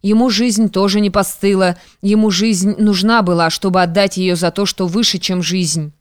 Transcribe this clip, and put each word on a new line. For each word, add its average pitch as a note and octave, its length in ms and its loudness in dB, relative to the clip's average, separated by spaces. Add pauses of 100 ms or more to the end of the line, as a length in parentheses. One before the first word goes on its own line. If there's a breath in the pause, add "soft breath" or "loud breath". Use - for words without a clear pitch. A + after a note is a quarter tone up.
ему A3 300 2
жизнь G#3+ 380 0
тоже G3 300 0
не G3+ 120 0
постыла, F#3+ 640 0 (240 loud breath)
ему G#3+ 300 2
жизнь G3 480 0
нужна G#3 420 2
была, E3+ 300 0
чтобы F#3 320 0
отдать F#3+ 340 0
её F#3 180 0
за E3+ 140 -2
то, G3+ 160 -2
что F#3 220 -4
выше, G3 320 -2
чем F3+ 240 -4
жизнь. D#3+ 580 -4